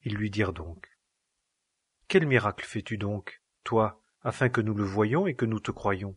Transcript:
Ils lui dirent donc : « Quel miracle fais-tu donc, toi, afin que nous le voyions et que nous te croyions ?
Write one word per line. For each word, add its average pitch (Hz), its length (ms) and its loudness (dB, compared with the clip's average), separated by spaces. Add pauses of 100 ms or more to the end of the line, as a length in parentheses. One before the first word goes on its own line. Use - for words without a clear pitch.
Ils 107 120 -6
lui 104 160 -2
dirent 98 220 0
donc : « 82 380 -12 (1160)
Quel 165 180 4
miracle 110 380 2
fais-tu 110 340 -8
donc, 101 440 -6 (220)
toi, 110 380 2 (200)
afin 123 260 0
que 123 120 0
nous 107 140 2
le 104 100 2
voyions 107 420 2
et 160 80 0
que 123 100 0
nous 110 160 0
te - 100 -8
croyions ? 98 460 -2